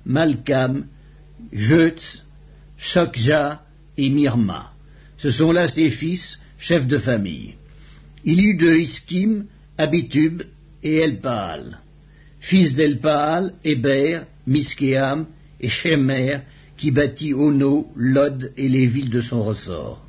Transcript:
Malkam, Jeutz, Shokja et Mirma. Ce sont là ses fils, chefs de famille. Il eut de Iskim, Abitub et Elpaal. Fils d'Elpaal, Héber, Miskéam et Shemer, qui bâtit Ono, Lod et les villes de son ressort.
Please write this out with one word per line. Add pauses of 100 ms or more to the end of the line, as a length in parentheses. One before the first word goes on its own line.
Malkam, (680)
Jeutz, (540)
Shokja (340)
et
Mirma. (440)
Ce
sont
là
ses
fils, (180)
chefs
de
famille. (680)
Il
eut
de
Iskim, (320)
Abitub (400)
et
Elpaal. (600)
Fils
d'Elpaal, (100)
Héber, (240)
Miskéam (340)
et
Shemer, (380)
qui
bâtit
Ono,
Lod
et
les
villes
de
son
ressort.